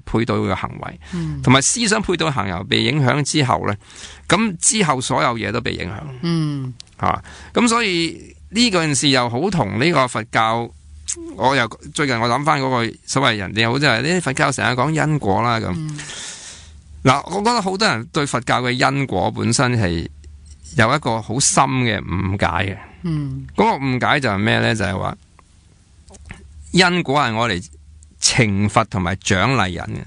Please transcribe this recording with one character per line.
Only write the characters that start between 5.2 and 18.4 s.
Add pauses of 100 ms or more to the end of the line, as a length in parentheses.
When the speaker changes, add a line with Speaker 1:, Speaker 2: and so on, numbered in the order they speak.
Speaker 1:
有
嘢
都
被
影
響。 (260)
Speaker 2:
嗯。 (260)
Speaker 1:
啊， (300)
咁
所
以 (160)
呢
件
事
又
好
同
呢
個
佛
教， (680)
我
又 (280)
最
近
我
諗
返
嗰
個
所
謂
人
哋
好
似
係
啲
佛
教
成
日
講
因
果
啦
咁。
Speaker 2:
嗯。 (1080)
Speaker 1:
嗱，
我
覺
得
好
多
人
對
佛